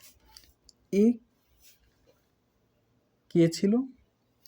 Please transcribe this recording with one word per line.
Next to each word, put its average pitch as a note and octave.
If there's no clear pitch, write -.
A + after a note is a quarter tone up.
এ G#3+
কে E3
ছিল? G3